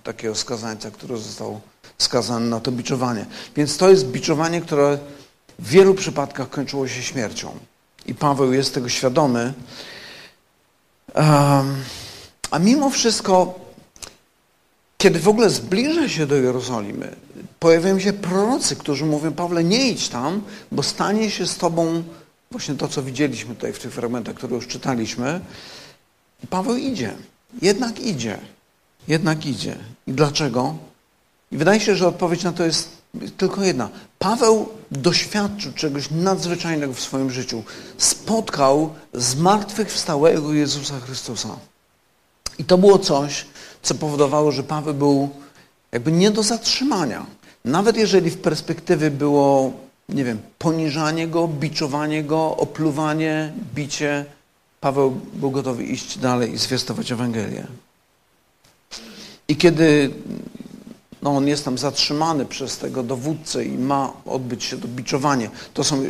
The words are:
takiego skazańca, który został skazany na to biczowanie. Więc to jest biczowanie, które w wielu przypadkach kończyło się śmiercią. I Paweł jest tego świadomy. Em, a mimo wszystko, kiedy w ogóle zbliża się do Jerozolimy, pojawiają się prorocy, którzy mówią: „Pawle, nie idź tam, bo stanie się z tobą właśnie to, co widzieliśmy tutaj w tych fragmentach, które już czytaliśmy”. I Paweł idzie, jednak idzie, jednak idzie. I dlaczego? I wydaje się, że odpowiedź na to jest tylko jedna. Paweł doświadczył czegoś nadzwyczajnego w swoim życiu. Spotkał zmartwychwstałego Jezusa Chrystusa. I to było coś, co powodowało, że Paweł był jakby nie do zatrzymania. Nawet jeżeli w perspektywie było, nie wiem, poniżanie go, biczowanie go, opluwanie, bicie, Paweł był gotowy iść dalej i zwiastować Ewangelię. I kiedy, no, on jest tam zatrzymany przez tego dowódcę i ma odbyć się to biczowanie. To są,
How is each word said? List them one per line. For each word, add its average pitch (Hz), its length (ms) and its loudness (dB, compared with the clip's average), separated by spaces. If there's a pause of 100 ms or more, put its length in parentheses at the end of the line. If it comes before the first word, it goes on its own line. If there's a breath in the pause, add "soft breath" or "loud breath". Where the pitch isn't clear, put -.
takiego 110 320 -6
skazańca, 110 560 -8
który 117 280 -10
został 107 420 -10 (380 loud breath)
skazany 117 520 0
na 113 100 -2
to 127 120 -2
biczowanie. 120 540 -2 (300 loud breath)
Więc 147 200 0
to 185 140 8
jest 190 160 8
biczowanie, 165 540 -2
które 143 380 2 (600 loud breath)
w - 100 -12
wielu 190 260 10
przypadkach 143 560 -4
kończyło 135 380 -4
się 123 140 -8
śmiercią. 107 500 -8 (540)
I 123 80 -6
Paweł 139 380 2
jest 135 220 0
tego 123 140 -4
świadomy. 127 680 2 (1600 loud breath)
Em, 143 600 6 (760 loud breath)
a 143 80 0
mimo 262 320 4
wszystko, 190 680 2 (1400)
kiedy 165 200 6
w 160 100 2
ogóle 214 220 6
zbliża 247 580 0
się 156 180 -2
do 139 80 2
Jerozolimy, 123 840 -2 (420)
pojawiają 170 420 6
się 196 120 0
prorocy, 190 640 0
którzy 143 280 -4
mówią: 151 280 0
„Pawle, 170 320 0
nie 233 260 2
idź - 180 -4
tam, 160 340 -4 (300 loud breath)
bo 139 100 0
stanie 202 480 0
się 185 160 -4
z - 100 -6
tobą 165 460 0 (480 loud breath)
właśnie 208 240 -8
to, 147 140 -4
co 147 140 -4
widzieliśmy 127 520 -4
tutaj 117 180 -6
w - 60 -14
tych 120 140 -12
fragmentach, 117 420 -6
które 127 220 -6
już 113 100 -8
czytaliśmy”. 127 760 -4 (1040 loud breath)
I - 20 -14
Paweł 190 300 -2
idzie, 233 380 -4 (480)
jednak 214 380 0
idzie, 127 380 -4 (680)
jednak 156 380 0
idzie. 110 300 -6 (300)
I - 60 -4
dlaczego? 139 640 0 (800)
I - 40 -6
wydaje 180 240 6
się, 208 160 2
że 175 120 4
odpowiedź 170 340 0
na 175 100 0
to 175 120 0
jest - 400 -2 (320)
tylko 190 280 0
jedna. 131 240 0 (300 loud breath)
Paweł 220 500 4 (220)
doświadczył 170 840 0
czegoś 143 380 -4
nadzwyczajnego 170 840 -2
w 127 80 -10
swoim 135 300 -4
życiu. 123 320 -6 (360 loud breath)
Spotkał 156 920 2 (240 loud breath)
zmartwychwstałego 156 1400 2
Jezusa 143 480 0
Chrystusa. 120 480 -8 (1080)
I 156 60 -8
to 180 140 6
było 190 200 10
coś, 147 480 -2 (360 loud breath)
co - 120 0
powodowało, 147 580 2
że 131 100 -2
Paweł 151 320 -4
był 143 340 4 (640 loud breath)
jakby 120 200 0
nie 185 180 6
do 214 120 0
zatrzymania. 208 840 -2 (380 soft breath)
Nawet 202 320 2
jeżeli 190 340 4
w - 80 -4
perspektywie 156 720 0
było, 139 600 4 (360)
nie 139 160 0
wiem, 117 140 -2 (200)
poniżanie 160 720 0
go, 165 200 0
biczowanie 151 760 -2
go, 156 320 0
opluwanie, 156 960 -2 (220)
bicie, 143 500 -4 (560)
Paweł 135 400 2 (140)
był 139 160 -2
gotowy 131 340 -4
iść - 340 -8
dalej 123 340 0
i 117 60 -6
zwiastować 113 540 -4
Ewangelię. 113 540 -4 (1800 loud breath)
I 151 80 0
kiedy, 151 540 6 (1120)
no, 139 80 -2
on 139 180 2
jest 139 160 -2
tam 127 140 -2
zatrzymany 147 680 -2
przez - 320 -8
tego 131 240 -6
dowódcę 135 640 -4
i 135 140 -4
ma 135 340 0 (140)
odbyć 123 380 -6
się - 160 -8
to 120 80 -8
biczowanie. 131 640 -2 (240 loud breath)
To 147 100 -2
są, 135 260 0